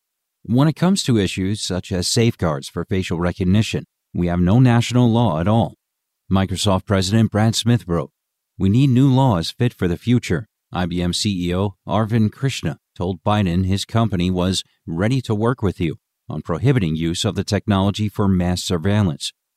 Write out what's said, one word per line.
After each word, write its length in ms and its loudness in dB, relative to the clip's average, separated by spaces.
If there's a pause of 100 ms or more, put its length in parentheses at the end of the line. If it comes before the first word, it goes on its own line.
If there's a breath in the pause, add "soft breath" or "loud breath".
(420)
When 240 2
it 80 0
comes 300 0
to 120 2
issues 440 -2
such 320 -6
as 160 -2
safeguards 600 0
for 160 -6
facial 360 -4
recognition, 640 0 (280)
we 140 -2
have 140 0
no 180 4
national 520 4
law 280 2
at 80 -2
all. 280 2 (560)
Microsoft 540 0
President 460 2
Brad 240 2
Smith 320 0
wrote, 240 -4 (480)
"We 100 2
need 220 4
new 180 4
laws 440 2
fit 200 -2
for 140 -4
the 100 -2
future," 520 -2 (240)
I 140 -4
B 140 -4
M 120 -2
C 360 -4
E 60 -2
O 220 -2 (100)
Arvind 460 0
Krishna 460 -6 (160)
told 280 -6
Biden 440 0
his 180 -2
company 460 0
was 340 -2 (220)
ready 340 -2
to 140 -4
work 280 -2
with 160 -2
you 200 -4 (320)
on 100 -10
prohibiting 560 0
use 300 -4
of 80 -2
the 100 -4
technology 640 0
for 180 -2
mass 360 0
surveillance, 720 -2 (220)